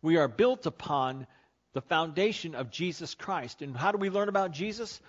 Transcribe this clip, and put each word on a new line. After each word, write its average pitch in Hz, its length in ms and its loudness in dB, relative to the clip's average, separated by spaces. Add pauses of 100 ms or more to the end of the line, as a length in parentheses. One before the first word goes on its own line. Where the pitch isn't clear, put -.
We 160 160 6
are 151 100 6
built 247 380 4
upon 135 640 -2 (480)
the 131 80 -4
foundation 165 720 0
of 127 160 -6
Jesus 165 440 -6
Christ. 151 460 -6
And 139 160 -8
how 170 160 2
do 208 60 0
we 196 100 0
learn 202 220 0
about 196 220 0
Jesus? 208 560 -8